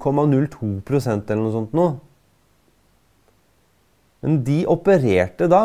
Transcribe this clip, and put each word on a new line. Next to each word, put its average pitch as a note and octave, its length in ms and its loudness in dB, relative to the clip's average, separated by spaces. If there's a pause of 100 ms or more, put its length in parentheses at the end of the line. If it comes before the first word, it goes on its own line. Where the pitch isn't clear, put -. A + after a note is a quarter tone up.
komma C#3+ 240 0
null C#3+ 240 0
to G2+ 380 -6
prosent A2+ 420 -2
eller A2 160 -2
noe A2 80 -2
sånt A2+ 240 -4
nå. F3 80 2 (2500)
Men D3 240 0
de D#3 160 0
opererte C#3+ 840 2
da F#3+ 120 6